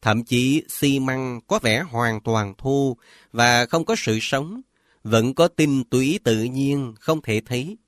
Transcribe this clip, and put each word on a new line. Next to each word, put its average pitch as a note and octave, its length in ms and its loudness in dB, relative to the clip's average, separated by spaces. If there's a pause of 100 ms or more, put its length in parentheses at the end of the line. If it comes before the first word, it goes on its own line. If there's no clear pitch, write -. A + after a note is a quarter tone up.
Thậm A2 220 0
chí B2+ 440 2
xi C#3 320 0
măng C3 460 -4
có G#3 120 0
vẻ B2 240 0
hoàn A#2 380 -2
toàn G#2+ 380 -2
thô C3+ 380 0 (360)
và A#2+ 340 4
không E3 180 -2
có A3+ 140 -2
sự A2 220 -2
sống, D#3 400 -4 (440)
vẫn A2+ 300 2
có E3+ 140 4
tinh C#3+ 360 2
túy C3+ 400 0
tự A2 200 2
nhiên C3 560 -2
không D#3+ 220 -2
thể A2 240 -2
thấy. C3+ 300 -6 (120)